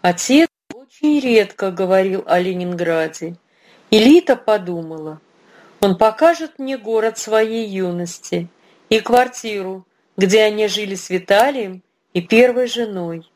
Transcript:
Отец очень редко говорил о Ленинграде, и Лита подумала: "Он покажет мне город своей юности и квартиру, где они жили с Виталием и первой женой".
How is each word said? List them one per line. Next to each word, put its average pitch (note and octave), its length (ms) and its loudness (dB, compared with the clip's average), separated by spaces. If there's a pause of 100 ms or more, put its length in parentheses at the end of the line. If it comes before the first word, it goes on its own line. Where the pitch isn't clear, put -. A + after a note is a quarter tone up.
Отец C#4 460 2 (260)
очень D4 460 -2
редко A3 500 0
говорил F#3+ 560 0
о F3+ 140 2
Ленинграде, F3 960 -4 (540)
и G#3+ 100 6
Лита C#4 380 6
подумала: E3 800 -6 (640)
"Он F#3+ 160 2
покажет D#4 600 2
мне C4+ 200 -8
город A3 400 -2
своей A3 500 -2
юности F3 800 -6 (400)
и A3 140 0
квартиру, G#3+ 840 -2 (300)
где G3 280 4
они G#3+ 260 0
жили G3 260 -6
с - 140 -16
Виталием G3 760 0 (300)
и F3+ 80 -2
первой A#3+ 460 4
женой". F#3 680 -8